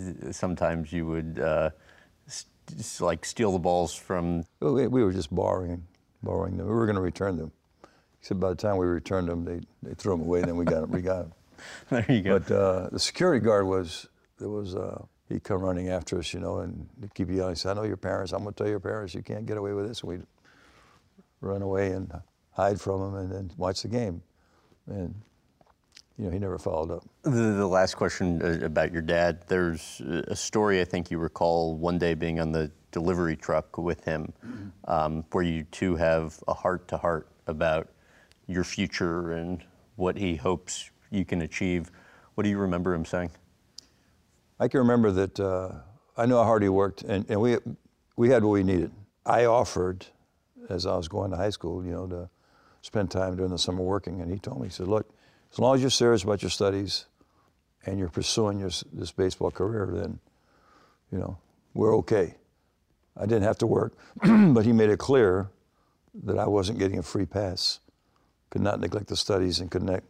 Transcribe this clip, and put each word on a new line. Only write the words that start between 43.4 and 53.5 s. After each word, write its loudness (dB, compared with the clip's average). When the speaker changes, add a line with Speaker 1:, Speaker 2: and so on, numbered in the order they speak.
Speaker 2:
I 2
can 2
remember 6
that, 0
uh, -2
I 2
know 6
how 8
hard 6
he 6
worked, 2
and, -2
and 2
we, 4
we 6
had 8
what 4
we 4
needed. 2
I 4
offered, 2
as -4
I 0
was -4
going -4
to -4
high -2
school, -6
you -6
know, -8
to -10
spend -2
time 0
during -2